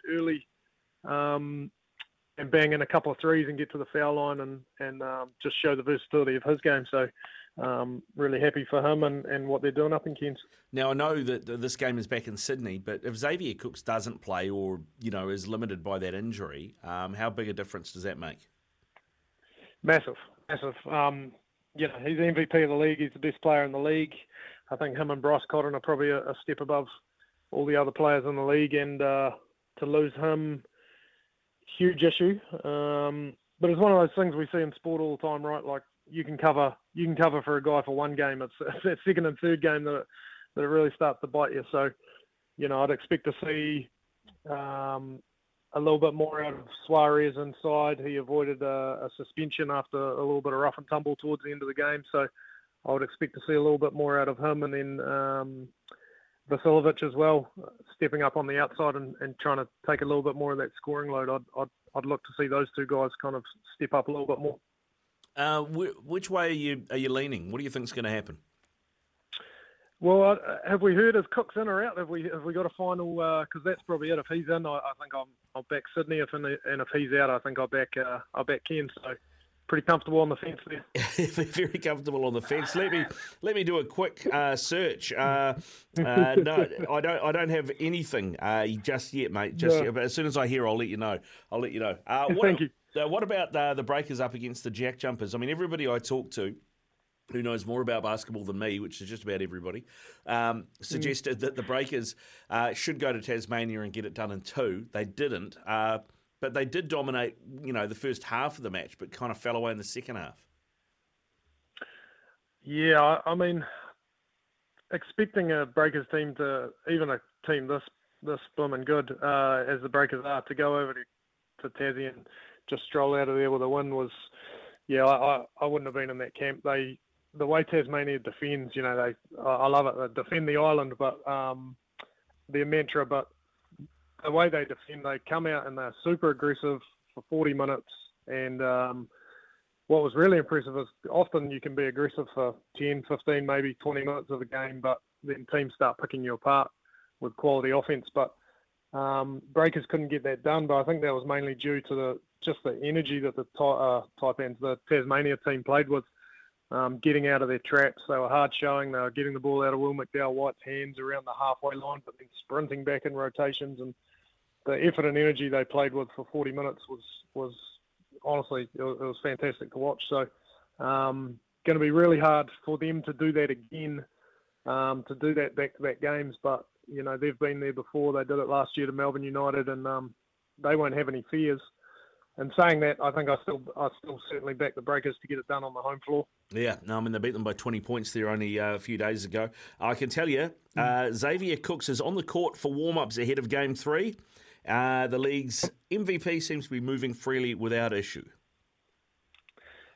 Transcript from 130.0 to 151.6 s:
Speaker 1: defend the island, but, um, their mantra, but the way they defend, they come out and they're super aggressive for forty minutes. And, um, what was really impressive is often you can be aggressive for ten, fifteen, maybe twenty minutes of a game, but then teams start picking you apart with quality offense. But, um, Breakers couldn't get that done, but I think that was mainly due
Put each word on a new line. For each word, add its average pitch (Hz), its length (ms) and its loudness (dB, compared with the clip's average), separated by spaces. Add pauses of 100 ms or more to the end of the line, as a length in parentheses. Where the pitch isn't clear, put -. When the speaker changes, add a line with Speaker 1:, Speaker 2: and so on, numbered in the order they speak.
Speaker 1:
defend 160 260 -2
the 147 100 2
island, 147 420 4
but, 135 280 -2
um, 131 480 -6 (760)
their 143 160 0
mantra, 147 400 0
but 135 220 -2 (960)
the 151 80 -2
way 165 180 6
they 151 160 0
defend, 143 380 -12
they 135 240 -4
come 165 200 -2
out 143 200 -2
and 135 100 -10
they're 127 260 -6
super 170 260 2
aggressive 143 500 0 (340)
for - 160 -16
forty 156 240 2
minutes. 139 360 -2 (380)
And, 131 340 -4
um, 127 480 0 (800)
what 156 140 8
was 139 140 0
really 175 220 8
impressive 135 400 0
is 131 100 -4 (220)
often 151 420 2
you 135 80 -8
can 139 160 -8
be 139 120 2
aggressive 147 460 -2
for 123 220 0 (220)
ten, 143 320 -2
fifteen, 143 360 0
maybe 139 360 0
twenty 139 220 -2
minutes 143 260 -4
of 131 120 -6
a 123 40 -6
game, 131 340 -8
but 127 200 0 (240)
then 135 280 -6
teams 143 220 0
start 127 260 2
picking 131 240 -6
you 123 120 -4
apart 139 340 4 (500)
with 120 160 -8
quality 135 360 2
offense. 135 420 0
But, 139 200 0 (640)
um, 135 440 -2 (120)
Breakers 160 360 4
couldn't 151 200 -2
get 143 140 -2
that 131 200 -2
done, 151 240 2
but 139 120 4
I 139 40 4
think 156 180 0
that 143 120 2
was 131 140 -2
mainly 139 280 -2
due 139 260 -2